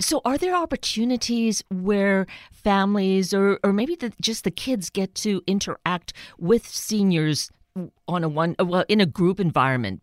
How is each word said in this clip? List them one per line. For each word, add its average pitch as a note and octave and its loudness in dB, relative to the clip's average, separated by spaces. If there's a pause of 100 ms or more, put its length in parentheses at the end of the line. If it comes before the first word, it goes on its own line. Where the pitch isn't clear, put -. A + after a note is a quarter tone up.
So - 0
are C4+ 0
there F4+ 0
opportunities A#3 0
where G3 0 (240)
families F#3+ 2
or, G3 2
or G3+ 2
maybe B3+ -2
the, A#3+ -8 (120)
just - -2
the F#3+ -2
kids A#3 -4
get F#3+ -4
to G3 -2
interact F3+ -4 (240)
with A3 2
seniors E3+ 0 (580)
on F3+ -2
a D#3+ 0
one, D#3+ 0
uh, F#3+ 2
well, F3+ 0
in G#3 4
a F#3 4
group F3+ 0
environment, B2+ 0